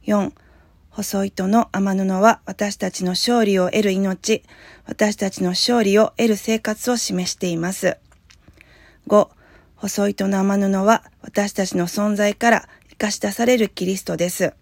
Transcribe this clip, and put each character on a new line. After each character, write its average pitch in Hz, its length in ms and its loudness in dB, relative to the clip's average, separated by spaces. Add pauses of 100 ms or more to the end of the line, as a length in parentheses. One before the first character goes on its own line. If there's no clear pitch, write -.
四、 202 280 0 (580)
細 196 360 -4
糸 190 220 -4
の 226 240 2
雨 196 220 0
布 190 260 0
は 220 240 6
私 202 320 -6
た 185 140 -4
ち - 140 -8
の 180 80 -2
勝 240 320 0
利 196 140 2
を 180 120 2
得 214 140 0
る 196 80 2
命、 196 500 -2 (440)
私 208 300 0
た 196 140 -2
ち - 120 -8
の 180 80 0
勝 240 320 2
利 202 160 4
を 220 180 4
得 226 140 2
る 208 60 2
生 220 220 -2
活 214 320 -4
を 247 60 0
示 180 340 -4
し - 60 -8
て 190 100 -6
い 170 100 -2
ま 170 160 -4
す。 - 240 -2 (1080)
五、 208 240 4 (460)
細 202 320 -2
糸 196 200 -4
の 196 120 0
雨 196 280 0
布 196 160 0
は 220 200 4 (180)
私 202 300 -4
た 190 140 -4
ち 190 100 -6
の 175 100 0
存 208 300 -2
在 208 180 0
か 233 160 2
ら - 180 2 (220)
生 - 60 -20
か 208 140 -4
し - 80 -8
出 202 120 -4
さ 233 160 -2
れ 247 100 4
る 214 120 2
キ - 180 -6
リ 190 100 0
ス - 80 -10
ト 170 120 -4
で 175 140 -2
す。 175 320 -2